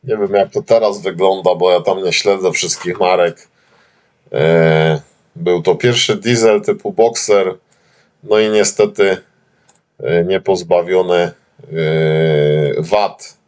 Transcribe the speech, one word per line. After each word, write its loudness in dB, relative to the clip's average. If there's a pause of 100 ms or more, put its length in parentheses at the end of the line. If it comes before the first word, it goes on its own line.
Nie -2
wiem, -2
jak 2
to -6
teraz 2
wygląda, 0
bo 2
ja 4
tam -2
nie -2
śledzę 0
wszystkich -6
marek. 0 (840)
E, 2 (360)
był -2
to 2
pierwszy 0
diesel 2
typu -6
Boxer. 0 (720)
No 0
i 2
niestety, 0 (840)
e, 0
niepozbawiony, 0
e, -2 (1500)
wad. -4